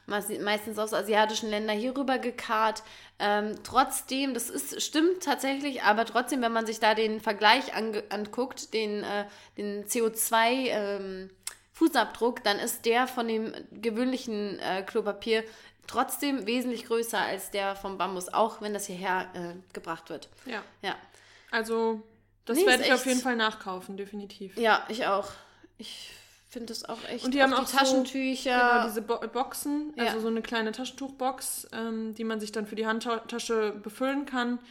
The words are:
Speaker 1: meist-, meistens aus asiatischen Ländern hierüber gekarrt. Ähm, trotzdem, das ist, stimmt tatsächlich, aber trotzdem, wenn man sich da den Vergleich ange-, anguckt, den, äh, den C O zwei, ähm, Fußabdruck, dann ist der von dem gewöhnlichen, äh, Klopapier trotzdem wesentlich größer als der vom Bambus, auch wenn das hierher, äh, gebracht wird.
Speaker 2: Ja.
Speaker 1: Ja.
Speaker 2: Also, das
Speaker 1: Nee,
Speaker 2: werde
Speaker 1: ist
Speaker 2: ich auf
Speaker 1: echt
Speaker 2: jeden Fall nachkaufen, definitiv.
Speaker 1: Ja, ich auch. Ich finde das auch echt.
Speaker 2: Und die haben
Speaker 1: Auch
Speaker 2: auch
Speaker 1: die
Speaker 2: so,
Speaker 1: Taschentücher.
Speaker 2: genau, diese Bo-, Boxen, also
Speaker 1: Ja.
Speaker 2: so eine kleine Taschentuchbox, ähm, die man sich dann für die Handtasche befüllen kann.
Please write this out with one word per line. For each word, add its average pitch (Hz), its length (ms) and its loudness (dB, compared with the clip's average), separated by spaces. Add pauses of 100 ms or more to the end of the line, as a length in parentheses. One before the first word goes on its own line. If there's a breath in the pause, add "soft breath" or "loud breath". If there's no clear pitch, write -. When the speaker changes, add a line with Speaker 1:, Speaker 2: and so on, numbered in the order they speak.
Speaker 1:
meist-, 208 360 -4
meistens 208 380 -2
aus 220 140 -2
asiatischen 214 560 2
Ländern 214 280 0
hierüber 254 420 0
gekarrt. 220 640 0 (360 loud breath)
Ähm, 208 440 2
trotzdem, 269 720 2
das 240 140 -4
ist, - 320 -6
stimmt 349 420 2
tatsächlich, 269 600 -2
aber 214 220 6
trotzdem, 247 360 0
wenn 233 120 2
man 226 140 2
sich 214 120 -4
da 214 140 6
den 220 260 0
Vergleich 220 560 4
ange-, 220 340 -2
anguckt, 208 640 -4
den, 208 300 -2
äh, 202 220 -2 (320 loud breath)
den 202 300 -6
C 233 160 0
O 220 80 4
zwei, 233 580 2
ähm, 196 600 -4 (440 loud breath)
Fußabdruck, 247 720 2
dann 202 140 4
ist - 280 -4
der 233 200 4
von 247 220 -2
dem 220 260 -2 (180)
gewöhnlichen, 220 880 -2
äh, 185 240 -2
Klopapier 214 600 0 (440 loud breath)
trotzdem 262 600 0
wesentlich 240 380 0
größer 226 340 0
als 180 320 -2
der 196 240 -2
vom 196 220 -8
Bambus, 180 360 -4
auch 226 280 2
wenn 208 120 -4
das 202 120 -6
hierher, 185 480 -2
äh, 175 400 -12
gebracht 170 360 -10
wird. 156 200 -12 (160)
Speaker 2:
Ja. 220 180 -8 (180)
Speaker 1:
Ja. 185 140 -4 (560 loud breath)
Speaker 2:
Also, 226 500 0 (440)
das 240 120 0
Speaker 1:
Nee, 370 80 6
Speaker 2:
werde 254 180 8
Speaker 1:
ist - 40 2
Speaker 2:
ich 269 60 6
auf 254 80 6
Speaker 1:
echt 269 60 -2
Speaker 2:
jeden 254 140 2
Fall 247 140 0
nachkaufen, 202 640 -2
definitiv. 202 600 -12
Speaker 1:
Ja, 220 300 4
ich 220 180 -4
auch. 294 220 2 (500 loud breath)
Ich - 340 -16 (380 loud breath)
finde 233 180 -10
das 226 200 -10
auch 226 100 -8 (120)
echt. 240 160 -6
Speaker 2:
Und 254 80 0
die 277 100 6
haben 269 100 6
Speaker 1:
Auch 254 60 4
Speaker 2:
auch 254 60 2
Speaker 1:
die - 60 -6
Speaker 2:
so, 262 60 0
Speaker 1:
Taschentücher. 262 800 2
Speaker 2:
genau, 240 300 6
diese 220 140 -4
Bo-, 226 260 -2
Boxen, 294 680 -4
also 226 180 0
Speaker 1:
Ja. 220 60 -2
Speaker 2:
so 226 80 0
eine 226 120 0
kleine 220 300 -2
Taschentuchbox, 262 1000 -6
ähm, 226 420 -4
die 226 80 -6
man 220 160 -2
sich 208 140 -8
dann 214 120 -2
für 208 100 -10
die 220 120 -2
Handtasche 226 840 0
befüllen 262 540 -2
kann. 240 340 -2 (120)